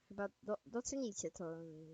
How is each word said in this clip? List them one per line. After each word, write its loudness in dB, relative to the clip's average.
Chyba 2
do-, 2
docenicie 2
to, -4